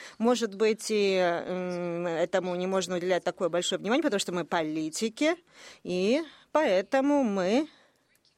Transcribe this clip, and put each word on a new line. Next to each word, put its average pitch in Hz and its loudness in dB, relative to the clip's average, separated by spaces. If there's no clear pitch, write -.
Может 226 0
быть, 214 0
и, 202 2
м, 175 -2
этому 180 0
не 180 -2
можно 185 0
уделять 175 0
такое 180 -2
большое 175 -2
внимание, 226 0
потому 208 0
что 185 -4
мы 175 -2
политики, 160 -2
и 190 0
поэтому 269 2
мы 208 2